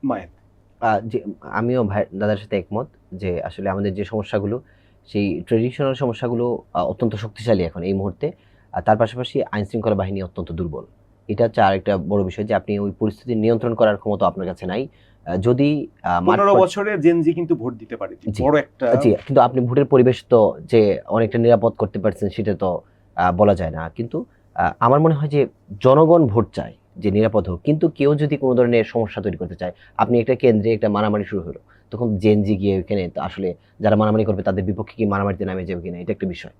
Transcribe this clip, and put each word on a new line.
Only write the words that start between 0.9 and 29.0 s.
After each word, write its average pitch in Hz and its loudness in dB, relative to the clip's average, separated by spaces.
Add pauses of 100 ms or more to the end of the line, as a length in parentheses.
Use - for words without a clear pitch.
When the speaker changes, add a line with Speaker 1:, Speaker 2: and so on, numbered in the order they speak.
Speaker 2:
যে 110 -4 (200)
আমিও 120 -2
ভাই, 101 -2 (100)
দাদার 104 -2
সাথে 104 -6
একমত 104 -6 (260)
যে 90 -6
আসলে 98 -8
আমাদের 98 -2
যে 98 -6
সমস্যাগুলো, 104 -6 (460)
সেই 98 -2
ট্রেডিশনাল 127 0
সমস্যাগুলো, 120 -4 (100)
আহ, 87 -2
অত্যন্ত 110 -4
শক্তিশালী 107 -2
এখন 85 -6
এই 95 -2
মুহূর্তে। 98 -4 (400)
আর 90 -6
তার 110 2
পাশাপাশি 120 -2
আইনশৃঙ্খলা 107 -2
বাহিনী 95 -4
অত্যন্ত 90 -10
দুর্বল। 80 -8 (460)
এটা 107 0
হচ্ছে 113 0
আরেকটা 98 2
বড় 95 -2
বিষয় 92 -6
যে 107 -2
আপনি 101 -2
ওই 101 -4
পরিস্থিতি 110 -4
নিয়ন্ত্রণ 113 0
করার 107 4
ক্ষমতা 101 -2
আপনার 90 -4
কাছে 92 -10
নাই। 107 -4 (380)
আহ, 87 -4
যদি, 127 0 (160)
আহ, - 0
মাঠ 185 2
Speaker 1:
পনেরো 202 4
Speaker 2:
পর্যায়ে 196 2
Speaker 1:
বছরে 180 -4
জেন 170 4
জি 160 0
কিন্তু 165 -2
ভোট 123 -8
দিতে 113 -14
পারে। - -10 (140)
Speaker 2:
জি। 107 -4
Speaker 1:
বড় 147 4
একটা 120 -2
Speaker 2:
জি, 117 2
কিন্তু 131 2
আপনি 127 2
ভোটের 127 2
পরিবেশ 127 4
তো 110 6 (140)
যে 107 4
অনেকটা 110 0
নিরাপদ 117 4
করতে - -4
পারছেন 95 -2
সেটা 101 -2
তো, 90 -2 (340)
আহ, 90 2
বলা 101 6
যায় 87 -4
না। 80 -8
কিন্তু, 120 -8 (300)
আহ, 87 0
আমার 123 4
মনে 160 4
হয় 147 -2
যে 143 0 (340)
জনগণ 156 6
ভোট 107 0
চায় - -8 (240)
যে 104 -2
নিরাপদ 104 2
হোক, 87 -6
কিন্তু 156 0
কেউ 147 2
যদি 147 -2
কোনো 131 2
ধরনের 120 4
সমস্যা 110 -4